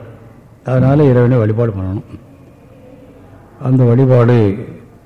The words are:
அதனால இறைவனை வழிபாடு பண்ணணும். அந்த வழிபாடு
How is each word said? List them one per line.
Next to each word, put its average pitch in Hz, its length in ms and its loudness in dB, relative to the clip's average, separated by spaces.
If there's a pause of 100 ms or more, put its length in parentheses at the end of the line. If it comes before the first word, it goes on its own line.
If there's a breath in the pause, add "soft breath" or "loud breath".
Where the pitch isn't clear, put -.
(640)
அதனால 131 400 0
இறைவனை 123 340 2
வழிபாடு 110 340 -2
பண்ணணும். 95 320 -8 (1600)
அந்த 127 220 0
வழிபாடு 120 840 2 (400)